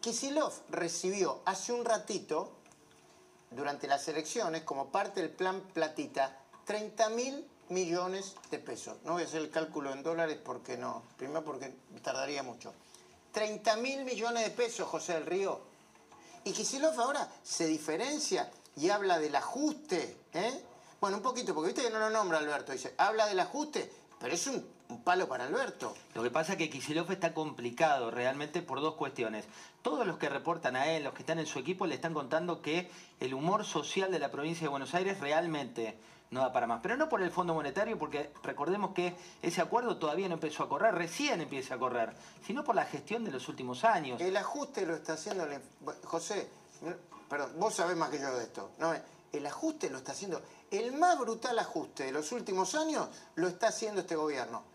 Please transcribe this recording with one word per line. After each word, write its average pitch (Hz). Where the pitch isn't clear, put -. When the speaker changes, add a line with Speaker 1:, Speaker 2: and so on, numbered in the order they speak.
Speaker 1:
Kicillof 269
recibió 175
hace 185
un 240
ratito, 196
durante 143
las 139
elecciones, 160
como 139
parte 202
del 160
plan 185
Platita, 151
treinta 214
mil 254
millones 185
de 147
pesos. 113
No 160
voy 175
a 156
hacer 151
el 147
cálculo 156
en 135
dólares 160
porque 123
no, 120
primero 151
porque 131
tardaría 135
mucho. 117
Treinta 214
mil 269
millones 233
de 208
pesos, 226
José 165
del 151
Río. 180
Y 196
Kicillof 269
ahora 269
se -
diferencia 160
y 160
habla 196
del 147
ajuste, 175
¿eh? 220
Bueno, 202
un 214
poquito, 233
porque 160
viste 262
que 233
no 220
lo 220
nombra 190
Alberto, 147
dice, -
habla 214
del 190
ajuste, 277
pero 131
es 180
un, 254
un 120
palo 180
para 123
Alberto. 175
Speaker 2:
Lo 113
que 120
pasa 160
es 175
que 160
Kicillof 165
está 175
complicado 123
realmente 143
por 135
dos 156
cuestiones. 113
Todos -
los 165
que 151
reportan 139
a 147
él, 156
los 127
que -
están 165
en 151
su -
equipo, 180
le 143
están 165
contando 156
que 175
el 131
humor 175
social 185
de 160
la -
provincia 160
de 151
Buenos 139
Aires 185
realmente 143
no 123
da 131
para 117
más. 113
Pero 233
no 311
por 202
el 175
Fondo 175
Monetario, 160
porque 147
recordemos 175
que 180
ese 170
acuerdo 208
todavía 160
no 165
empezó -
a 135
correr, 202
recién 175
empieza 135
a 120
correr, 120
sino 262
por 226
la 156
gestión 214
de 175
los 127
últimos 127
años. 156
Speaker 1:
El 185
ajuste 208
lo 165
está 160
haciendo 185
la 143
inf-, -
José, 170
perdón, 131
vos 208
sabés 175
más 156
que 143
yo 135
de 123
esto, -
¿no? 160
El -
ajuste 311
lo 147
está -
haciendo, 175
el 226
más 330
brutal 226
ajuste 147
de 131
los 151
últimos 185
años 302
lo 175
está 180
haciendo 208
este -
gobierno. 131